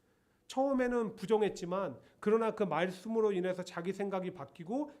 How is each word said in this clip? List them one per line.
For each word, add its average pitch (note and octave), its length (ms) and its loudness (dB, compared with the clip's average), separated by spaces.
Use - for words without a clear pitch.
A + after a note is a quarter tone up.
처음에는 B3+ 680 2
부정했지만 F#3+ 800 0
그러나 A3+ 300 4
그 G#3+ 140 -2
말씀으로 F#3+ 680 0
인해서 F3+ 320 -2
자기 F3+ 280 -6
생각이 F#3+ 400 -4
바뀌고 G3+ 580 -6